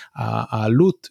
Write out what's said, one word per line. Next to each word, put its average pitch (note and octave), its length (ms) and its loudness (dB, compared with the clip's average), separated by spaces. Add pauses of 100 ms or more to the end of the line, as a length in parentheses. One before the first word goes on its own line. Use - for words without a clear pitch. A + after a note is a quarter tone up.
(160)
ה-, A2 400 -4
העלות A#2+ 540 2